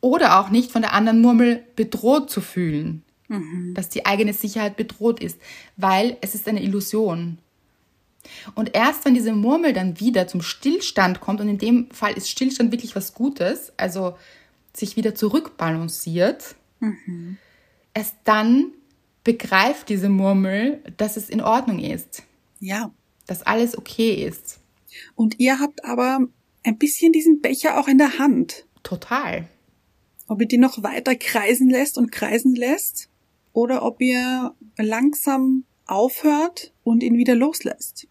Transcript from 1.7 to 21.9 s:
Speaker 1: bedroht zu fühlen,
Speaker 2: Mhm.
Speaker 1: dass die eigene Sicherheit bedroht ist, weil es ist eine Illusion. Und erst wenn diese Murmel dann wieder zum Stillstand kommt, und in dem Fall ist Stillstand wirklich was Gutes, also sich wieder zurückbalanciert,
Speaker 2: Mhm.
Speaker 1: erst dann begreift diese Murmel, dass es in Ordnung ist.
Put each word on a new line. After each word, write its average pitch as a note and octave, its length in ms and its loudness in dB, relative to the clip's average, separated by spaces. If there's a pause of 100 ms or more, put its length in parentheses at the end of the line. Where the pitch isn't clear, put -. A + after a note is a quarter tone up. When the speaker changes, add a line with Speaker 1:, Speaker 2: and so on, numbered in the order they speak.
Speaker 1:
bedroht B3+ 560 0
zu G3+ 100 -6
fühlen, D#3+ 640 -4 (260)
Speaker 2:
Mhm. F3+ 460 -8
Speaker 1:
dass F3+ 140 -8
die - 180 -6
eigene G#3 260 0
Sicherheit G#3 440 -6
bedroht A#3 440 -4
ist, F3+ 200 -12 (360)
weil G3 440 0
es G3+ 160 -8
ist - 100 -8
eine G#3 160 -2
Illusion. F#3+ 760 -4 (1160)
Und A3 220 -4
erst C4 280 0
wenn C4+ 100 6
diese A3+ 180 0
Murmel C4+ 400 2
dann F#3 260 -2
wieder G3+ 300 0
zum F3 140 -4
Stillstand G3 800 -2
kommt, G3+ 200 -4
und G#3 80 -2
in G3+ 100 -2
dem A#3+ 320 2
Fall G3+ 220 -4
ist - 180 -8
Stillstand C4 400 0
wirklich A#3 240 -6
was G3 200 -8
Gutes, B3 640 -4
also F3+ 380 -4 (560)
sich - 240 -8
wieder G#3+ 200 -2
zurückbalanciert, E3+ 1400 -2 (240)
Speaker 2:
Mhm. F3+ 600 -8 (560)
Speaker 1:
erst G#3 200 -6 (100)
dann A3+ 420 4 (600)
begreift A#3 640 0
diese G3+ 200 0
Murmel, G3 720 2 (180)
dass G#3+ 180 -2
es G#3 120 -10
in A3 120 -2
Ordnung A3 400 0
ist. - 420 -10 (380)